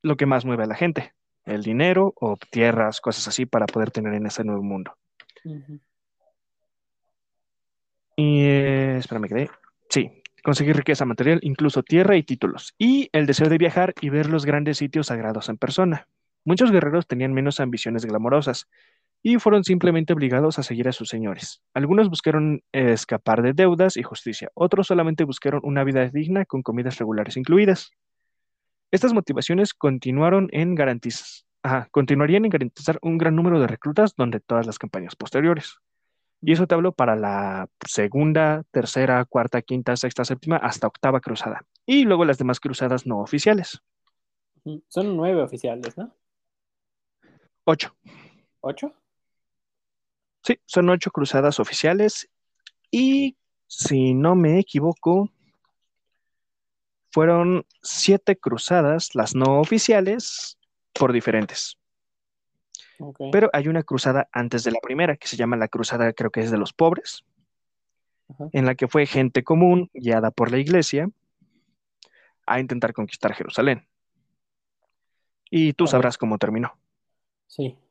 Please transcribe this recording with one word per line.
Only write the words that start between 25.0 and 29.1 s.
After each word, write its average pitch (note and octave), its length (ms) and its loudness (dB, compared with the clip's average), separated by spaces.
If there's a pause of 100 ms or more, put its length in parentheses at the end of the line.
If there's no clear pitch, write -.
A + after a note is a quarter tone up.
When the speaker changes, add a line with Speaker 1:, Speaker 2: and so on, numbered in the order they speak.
Speaker 1:
buscaron C#3 400 -2
una C#3 220 -2
vida C3 240 0
digna D#3+ 360 -2
con C3 160 -6
comidas B2 360 -4
regulares G#2+ 400 -4
incluidas. F#3 540 2 (1000)
Estas A#3 220 2